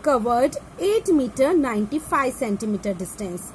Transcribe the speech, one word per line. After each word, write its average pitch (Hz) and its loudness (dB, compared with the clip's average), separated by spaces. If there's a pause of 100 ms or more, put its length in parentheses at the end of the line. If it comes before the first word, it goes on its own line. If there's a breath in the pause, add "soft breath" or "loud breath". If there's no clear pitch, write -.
covered 240 2 (220)
eight 427 0
meter 277 2
ninety-five 269 0
centimeter 208 -2
distance. 180 -8